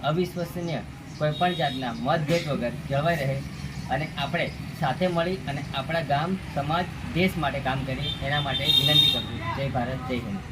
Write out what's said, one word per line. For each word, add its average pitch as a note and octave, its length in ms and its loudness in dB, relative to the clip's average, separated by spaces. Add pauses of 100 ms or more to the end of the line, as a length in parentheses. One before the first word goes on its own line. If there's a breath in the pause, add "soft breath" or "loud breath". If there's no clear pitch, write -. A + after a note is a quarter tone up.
(100)
અવિશ્વસનીય E3+ 720 -2 (360)
કોઈપણ D#3+ 440 2
જાતના C3 400 -2
મતભેદ D#3+ 480 2
વગર A#2+ 240 0 (160)
જળવાઈ D#3 320 2
રહે C3+ 160 0 (560)
અને D3+ 120 -2
આપણે D3 400 -2 (320)
સાથે D3 300 0
મળી F3 320 0 (100)
અને D3 140 -4
આપણા C#3 480 -2
ગામ, E3+ 260 2 (160)
સમાજ, D#3+ 320 0 (300)
દેશ F3 260 4
માટે C#3 240 0
કામ C3 220 0
કરીએ, C3 340 -2
એના C#3+ 240 0
માટે C3+ 180 0 (140)
વિનંતી C#3+ 340 8
કરું - 140 0
છું. - 160 -4 (140)
જય C#3 180 -2
ભારત, B2+ 340 0
જય B2 160 -2
હિન્દ. G2 160 -4 (120)